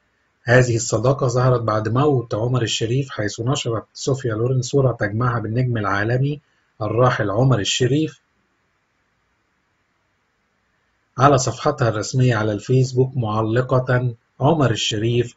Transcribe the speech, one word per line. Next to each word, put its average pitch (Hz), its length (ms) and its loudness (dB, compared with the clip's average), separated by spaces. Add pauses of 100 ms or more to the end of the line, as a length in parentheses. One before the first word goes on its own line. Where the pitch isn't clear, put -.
(440)
هذه 120 320 4
الصداقة 123 520 0
ظهرت 123 340 2
بعد 107 280 -2
موت 127 440 0
عمر 120 280 0
الشريف، 117 480 -2
حيث 104 300 -6
نشرت 120 540 -4
صوفيا 131 420 -4
لورين 123 260 0
صورة 135 300 2
تجمعها 113 480 -2
بالنجم 113 380 -2
العالمي 117 640 -2 (400)
الراحل 110 480 0
عمر 117 300 2
الشريف 131 600 -2 (3000)
على 135 200 6
صفحتها 127 520 -2
الرسمية 120 460 0
على 107 160 0
الفيسبوك، 127 680 0
معلقة: 123 1000 0 (240)
"عمر 139 320 2
الشريف، 117 640 -2